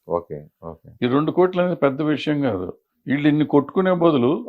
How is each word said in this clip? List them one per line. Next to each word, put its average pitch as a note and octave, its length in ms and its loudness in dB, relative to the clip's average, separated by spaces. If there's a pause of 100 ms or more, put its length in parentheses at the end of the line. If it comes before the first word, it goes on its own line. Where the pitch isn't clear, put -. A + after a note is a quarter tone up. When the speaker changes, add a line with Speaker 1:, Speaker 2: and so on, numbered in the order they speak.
Speaker 1:
ఓకే, D#2+ 360 -6 (180)
ఓకే. D#2+ 420 -10
Speaker 2:
ఈ A#2+ 100 0
రెండు D#3 160 0
కోట్లు F3+ 300 2
అనేది F3+ 140 -2
పెద్ద C#3 260 0
విషయం D3+ 400 -2
కాదు. F#2+ 320 -4 (340)
వీళ్ళు C#3+ 200 0
ఇన్ని D3 180 2
కొట్టుకునే F3+ 480 2
బదులు, D3+ 380 4 (180)